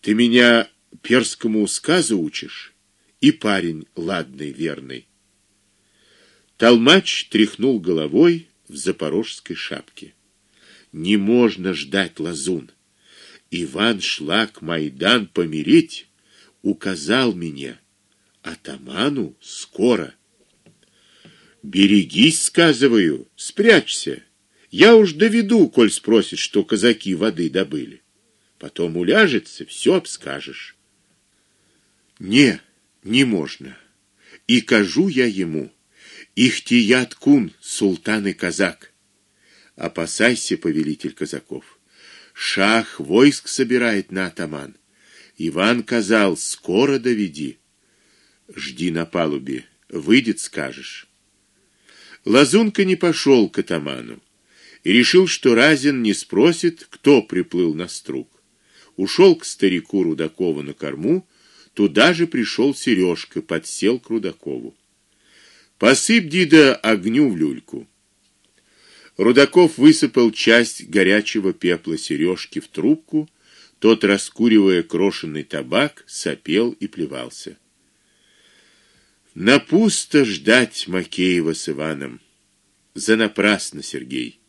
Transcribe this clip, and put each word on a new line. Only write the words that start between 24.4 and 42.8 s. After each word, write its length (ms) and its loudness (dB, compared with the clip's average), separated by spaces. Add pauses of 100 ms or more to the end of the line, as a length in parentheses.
Я 260 6
уж 180 4
доведу, 560 2
коль 220 2
спросит, 480 0
что 240 -2
казаки 500 -2
воды 360 -4
добыли. 520 -6 (560)
Потом 400 -8
уляжется, 680 0
все 300 -2
обскажешь. 800 -12 (1400)
Не, 420 2 (440)
не 200 0
можно. 540 -6 (680)
И 140 4
кажу 480 2
я 180 0
ему: 440 -6 (640)
Ихтият 800 0
кун, 480 2
султан 640 -4
и 80 -2
казак. 580 -6 (840)
Опасайся, 840 -4
повелитель 560 -6
казаков. 640 -14 (540)
Шах 640 -2